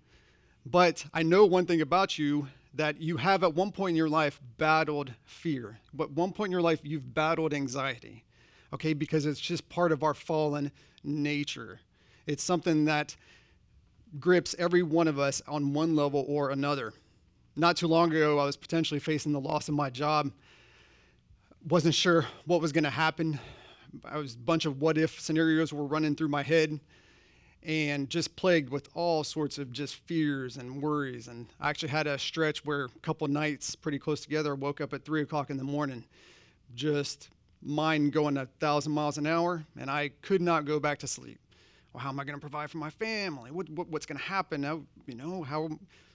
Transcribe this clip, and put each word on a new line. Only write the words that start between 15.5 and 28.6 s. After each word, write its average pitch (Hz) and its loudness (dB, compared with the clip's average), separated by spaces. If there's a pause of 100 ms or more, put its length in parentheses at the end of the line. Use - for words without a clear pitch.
one 160 2
level 143 2
or 143 0
another. 139 -2 (600)
Not 170 4
too 170 0
long 165 6
ago, 151 4
I 143 2
was 143 -4
potentially 156 -2
facing 151 -2
the 143 0
loss 151 -2
of 156 0
my 143 0
job. 147 0 (1400)
Wasn't 170 4
sure 165 4 (220)
what 165 2
was 160 -2
gonna 151 2
happen. 156 0 (680)
I - -10
was, 143 -8
a 117 -18
bunch 156 0
of 139 -4
what-if 156 2
scenarios 160 2
were 147 -4
running 151 0
through 156 0
my 143 0
head 156 2 (840)
and 147 -2
just 165 -2
plagued 165 4